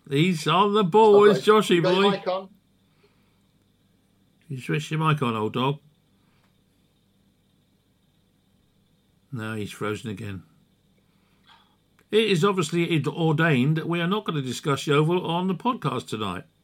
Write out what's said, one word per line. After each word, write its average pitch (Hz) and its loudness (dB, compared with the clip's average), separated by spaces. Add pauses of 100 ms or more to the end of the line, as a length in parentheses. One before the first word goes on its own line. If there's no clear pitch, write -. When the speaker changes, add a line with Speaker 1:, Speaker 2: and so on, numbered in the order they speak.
Speaker 1:
He's 160 0
on 196 2
the 214 2
ball, 208 6
Speaker 2:
Okay. 202 4
Speaker 1:
is - -8
Joshy 202 4
Speaker 2:
You 165 2
got 180 2
your 190 2
Speaker 1:
boy. 202 4
Speaker 2:
mic - -6
on? 185 -4 (2000)
Speaker 1:
You 135 -12
switched 151 -6
your 156 -4
mic 151 0
on, 120 -2
old 107 -4
dog. 135 -4 (3500)
No, 110 -8
he's 104 -8
frozen 107 -8
again. 101 -10 (1700)
It 214 2
is 170 2
obviously 170 0
ordained 156 2
that 156 -6
we 170 -4
are 170 -2
not 208 -2
gonna 160 -4
discuss 131 -4
Yeovil 156 0
on 175 -2
the 185 -2
podcast 156 -6
tonight. 104 -8 (200)